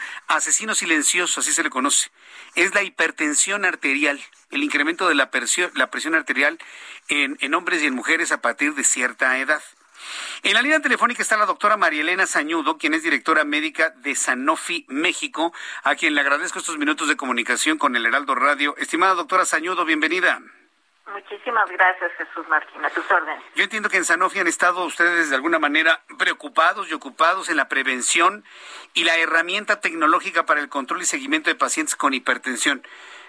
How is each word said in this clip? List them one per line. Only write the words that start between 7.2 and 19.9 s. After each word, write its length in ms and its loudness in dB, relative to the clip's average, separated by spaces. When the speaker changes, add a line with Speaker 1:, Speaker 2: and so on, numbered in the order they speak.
Speaker 1:
en 140 -2
hombres 280 0
y 40 2
en 80 0
mujeres 380 0
a 80 0
partir 340 -2
de 100 -2
cierta 540 0
edad. 240 -2
En 120 2
la 80 4
línea 180 2
telefónica 420 0
está 140 2
la 100 2
doctora 300 2
María 260 2
Elena 240 0
Sañudo, 520 -2
quien 160 0
es 80 0
directora 420 2
médica 460 0
de 240 -6
Sanofi 760 -2
México, 640 -2
a 120 2
quien 200 0
le 60 2
agradezco 380 0
estos 200 -6
minutos 300 -2
de 80 2
comunicación 640 -2
con 180 0
el 100 4
Heraldo 280 0
Radio. 420 0
Estimada 380 2
doctora 300 0
Sañudo, 400 0
bienvenida. 560 2